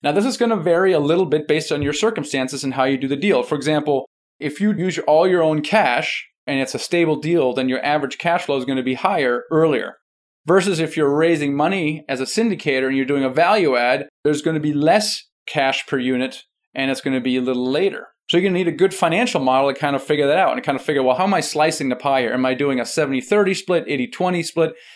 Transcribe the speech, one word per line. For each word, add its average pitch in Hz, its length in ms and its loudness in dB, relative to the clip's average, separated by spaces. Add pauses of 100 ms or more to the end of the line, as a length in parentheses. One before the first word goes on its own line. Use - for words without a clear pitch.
Now, 143 100 -2
this 202 140 2
is 262 120 -2
gonna 226 200 0
vary 175 340 2
a 165 80 2
little 165 280 2
bit 151 200 -2
based 156 240 0
on 147 120 -2
your 143 100 -2
circumstances 143 680 -4
and 135 100 -4
how 131 120 2
you 135 120 2
do 135 100 -4
the 139 80 0
deal. 147 280 2
For 156 120 -2
example, 147 520 -2 (320)
if 147 220 -6
you 214 120 2
use 190 260 -2
all 160 280 4
your 180 160 2
own 156 180 2
cash 151 640 0 (220)
and 135 140 -2
it's 135 120 -6
a 127 60 -6
stable 165 380 0
deal, 151 360 0
then 131 140 -2
your 127 180 -2
average 143 320 -2
cash 170 280 -2
flow 143 120 0
is 127 60 -2
gonna 131 180 0
be 127 120 -2
higher 131 580 0
earlier. 151 460 2 (480)
Versus 175 340 2
if 156 160 -2
you're 143 180 2
raising 151 400 2
money 156 540 -2
as 131 140 -4
a 131 40 -2
syndicator 147 640 0
and 135 80 -2
you're 135 100 0
doing 139 200 0
a 131 40 0
value 165 460 2
add, 127 320 0 (160)
there's 147 180 2
gonna 160 200 0
be 151 120 0
less 160 540 2 (180)
cash 135 400 -2
per 139 140 -4
unit 127 440 -2 (300)
and 135 160 -2
it's 131 120 -4
gonna 131 180 -2
be 127 160 0
a 127 60 0
little 127 280 -2
later. 170 380 -2 (220)
So 170 80 2
you're 190 120 2
gonna 180 100 0
need 185 100 0
a - 20 -4
good 180 220 2
financial 175 480 0
model 135 320 2
to 131 40 -8
kind 143 180 -2
of 139 80 -4
figure 147 240 0
that 151 100 2
out 165 160 2
and 127 100 -6
kind 139 140 -2
of - 80 -10
figure, 139 180 0
"Well, 131 140 2
how 185 80 0
am 202 80 2
I 170 80 0
slicing 151 480 0
the 127 80 -2
pie 135 240 0
here? 117 100 -2
Am 127 140 0
I 131 80 2
doing 135 260 0
a 117 60 -2
seventy 135 340 -2
thirty 196 340 2
split, 175 340 -2
eighty 131 200 -2
twenty 180 360 -2
split? 160 300 -2 (220)